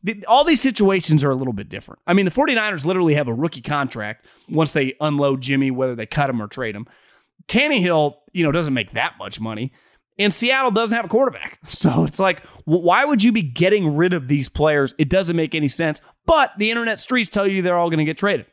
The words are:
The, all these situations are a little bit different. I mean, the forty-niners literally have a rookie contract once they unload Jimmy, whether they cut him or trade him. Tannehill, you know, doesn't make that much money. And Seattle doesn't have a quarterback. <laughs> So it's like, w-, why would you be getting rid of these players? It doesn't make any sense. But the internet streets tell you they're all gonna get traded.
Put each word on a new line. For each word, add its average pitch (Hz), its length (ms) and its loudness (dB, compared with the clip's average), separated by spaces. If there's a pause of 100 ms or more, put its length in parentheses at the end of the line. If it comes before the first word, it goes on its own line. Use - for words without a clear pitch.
The, 208 240 -6
all 254 160 6
these 311 180 2
situations 190 640 2
are 143 80 2
a 131 40 0
little 127 180 -4
bit 98 160 -10
different. - 360 -16
I 175 80 0
mean, 196 120 4
the 175 60 0
forty-niners 214 540 0
literally 175 300 2
have 147 120 0
a 117 60 -4
rookie 139 280 -4
contract 123 680 -6 (200)
once 156 260 0
they 135 280 0
unload 143 400 0
Jimmy, 135 300 0
whether 127 240 -4
they 113 100 -8
cut 143 240 -2
him 123 100 -2
or 104 80 -8
trade 110 280 -8
him. 110 100 -10 (640)
Tannehill, 180 680 0 (140)
you 175 120 -2
know, 151 80 2
doesn't 151 240 -2
make 113 160 -4
that 127 260 -4
much 98 240 -12
money. 110 320 -8 (460)
And 202 120 2
Seattle 262 380 0
doesn't 226 260 -2
have 233 100 -4
a 170 40 -12
quarterback. 220 540 -2
<laughs> - 40 -20
So 156 380 0
it's 151 140 -6
like, 190 240 0 (240)
w-, 165 160 2
why 196 220 4
would 269 180 2
you 240 80 6
be 220 100 0
getting 160 540 2
rid 175 180 2
of 143 140 -4
these 139 220 0
players? 147 500 2
It 147 100 2
doesn't 175 260 0
make 165 200 -2
any 151 120 0
sense. 156 320 -2 (280)
But 302 320 4
the 214 100 2
internet 226 300 -2
streets 247 320 -2
tell 202 160 0
you 190 160 0
they're 175 120 2
all 170 140 2
gonna 156 160 0
get 156 140 -4
traded. 185 340 -2